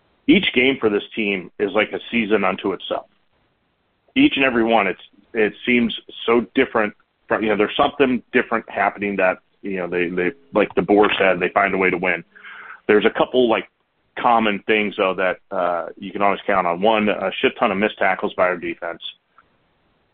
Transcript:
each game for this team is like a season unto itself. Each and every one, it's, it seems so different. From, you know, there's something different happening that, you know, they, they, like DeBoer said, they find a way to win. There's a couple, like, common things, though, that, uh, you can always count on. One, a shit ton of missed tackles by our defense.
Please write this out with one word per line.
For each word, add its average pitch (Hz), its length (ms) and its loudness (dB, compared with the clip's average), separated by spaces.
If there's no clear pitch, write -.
each 185 260 4
game 131 280 2
for 110 100 2
this 101 120 0
team 98 360 -4
is 101 120 0
like 101 200 0
a 95 80 -8
season 110 340 0
unto 95 280 -2
itself. - 340 -8
Each 143 200 2
and 135 80 0
every 117 200 2
one, 113 240 2
it's, 90 120 -6
it 107 220 0
seems 120 320 0
so 117 180 2
different. 113 400 0
From, 104 140 -2
you 110 80 -2
know, 104 60 2
there's 101 200 0
something 131 440 2
different 117 360 -2
happening 101 480 -2
that, 92 220 2
you 98 140 -6
know, 90 120 -4
they, 87 200 -2
they, 90 240 -2
like 101 220 2
DeBoer 101 340 4
said, 95 200 2
they 90 120 0
find 98 220 0
a 95 60 -2
way 95 100 2
to 90 80 0
win. 87 280 -4
There's 104 180 4
a - 100 2
couple, 127 320 2
like, 104 200 0
common 110 480 2
things, 107 320 0
though, 95 160 0
that, 90 240 -2
uh, 87 300 -2
you 95 160 -12
can 98 80 -8
always 101 260 0
count 95 200 0
on. 85 160 -2
One, 107 260 2
a 95 220 -2
shit - 180 2
ton 120 120 2
of 95 80 -2
missed 107 200 0
tackles 95 360 -2
by 95 80 0
our 90 160 0
defense. 85 420 -10